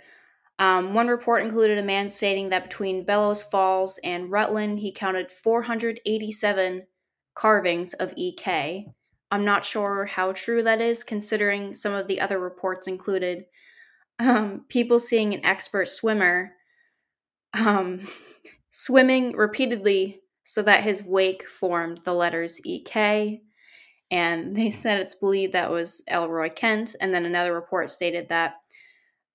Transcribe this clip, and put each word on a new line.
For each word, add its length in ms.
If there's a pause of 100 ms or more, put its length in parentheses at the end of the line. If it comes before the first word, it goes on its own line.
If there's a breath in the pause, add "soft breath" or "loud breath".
(600 soft breath)
Um, 340
one 140
report 360
included 340
a 60
man 260
stating 400
that 140
between 420
Bellows 380
Falls 600
and 280
Rutland, 480
he 120
counted 400
four 320
hundred 420
eighty-seven 840 (480)
carvings 580
of 220
E 180
K. 540 (420)
I'm 160
not 200
sure 400
how 260
true 320
that 160
is, 240
considering 720
some 200
of 140
the 140
other 180
reports 480
included, 580 (720 soft breath)
um, 500
people 300
seeing 340
an 120
expert 440
swimmer, 640 (1000)
um, 540 (320 loud breath)
<laughs> 300
swimming 640
repeatedly 880 (220)
so 180
that 220
his 200
wake 420
formed 600
the 80
letters 520
E 160
K. 600 (680 soft breath)
And 460
they 140
said 320
it's 120
believed 380
that 180
was 380
Elroy 420
Kent. 520
And 120
then 120
another 280
report 360
stated 400
that 260 (800 soft breath)